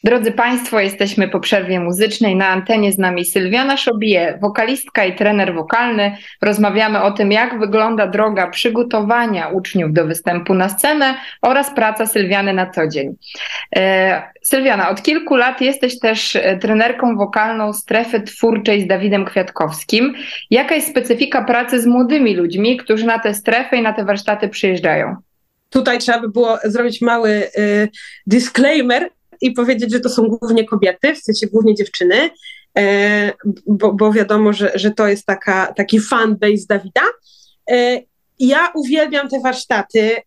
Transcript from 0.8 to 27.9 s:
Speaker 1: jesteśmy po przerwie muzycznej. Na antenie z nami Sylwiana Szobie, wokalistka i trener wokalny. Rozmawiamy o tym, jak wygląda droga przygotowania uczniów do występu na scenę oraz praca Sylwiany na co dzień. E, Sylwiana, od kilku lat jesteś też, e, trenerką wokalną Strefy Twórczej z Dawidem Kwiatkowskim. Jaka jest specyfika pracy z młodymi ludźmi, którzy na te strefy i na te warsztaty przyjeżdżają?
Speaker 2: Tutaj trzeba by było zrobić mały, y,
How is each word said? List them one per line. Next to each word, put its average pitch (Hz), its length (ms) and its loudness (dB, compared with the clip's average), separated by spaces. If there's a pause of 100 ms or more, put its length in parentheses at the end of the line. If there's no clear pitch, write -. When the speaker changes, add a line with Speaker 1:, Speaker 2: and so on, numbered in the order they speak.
Speaker 1:
jesteśmy 196 480 0
po 190 120 -2
przerwie 185 400 0
muzycznej. 190 560 0
Na 190 120 2
antenie 202 440 2
z 196 60 -2
nami 180 260 0
Sylwiana 240 520 0
Szobie, 208 640 0
wokalistka 220 640 -2
i 185 120 -4
trener 196 380 0
wokalny. 202 640 -2 (260)
Rozmawiamy 208 600 2
o 202 80 2
tym, 202 220 0
jak 240 260 0
wygląda 214 480 0
droga 202 400 0
przygotowania 226 1000 0
uczniów 180 440 -2
do 160 140 2
występu 175 480 -2
na 185 140 2
scenę 277 460 0 (280)
oraz 269 320 0
praca 214 320 0
Sylwiany 196 460 0
na 185 180 -2
co 160 180 -2
dzień. 139 280 -6 (600)
E, 190 460 2 (200)
Sylwiana, 226 480 0
od 202 120 -6
kilku 302 340 0
lat 254 240 2
jesteś 254 380 0
też, 220 380 -2
e, 190 220 0
trenerką 226 580 0
wokalną 214 560 -2
Strefy 233 480 -2
Twórczej 214 600 0
z 180 40 -2
Dawidem 190 380 0
Kwiatkowskim. 190 880 -2 (360)
Jaka 262 240 2
jest 302 140 -2
specyfika 247 560 0
pracy 247 360 0
z 233 60 0
młodymi 247 500 4
ludźmi, 185 400 0
którzy 220 300 -2
na 226 120 2
te 214 160 -2
strefy 240 420 0
i 233 60 0
na 220 100 0
te 214 120 -4
warsztaty 208 440 -2
przyjeżdżają? 170 680 0 (540)
Speaker 2:
Tutaj 247 280 0
trzeba 233 220 0
by 226 80 -6
było 226 360 0
zrobić 233 360 -2
mały, 233 300 2 (280)
y, 208 300 2 (380)